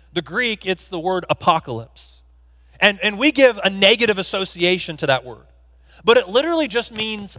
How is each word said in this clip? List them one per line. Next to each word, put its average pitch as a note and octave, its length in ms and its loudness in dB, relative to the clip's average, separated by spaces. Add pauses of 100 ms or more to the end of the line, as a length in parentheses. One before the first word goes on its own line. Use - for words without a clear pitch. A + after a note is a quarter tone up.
(120)
the E3+ 100 -4
Greek, G#3+ 440 -6
it's F#3 220 -4
the F3 120 -6
word F3+ 300 -2
apocalypse. - 920 -2 (580)
And, G3 240 2
and G3+ 160 -2
we D4 140 2
give B3+ 320 4
a G3 60 2
negative G3+ 480 2
association F3+ 800 -2
to D#3 80 -2
that B2+ 180 0
word. A#2 220 -18 (580)
But A#3 140 6
it F#3 100 0
literally D4+ 400 0
just A3+ 240 -6
means G#3+ 460 -10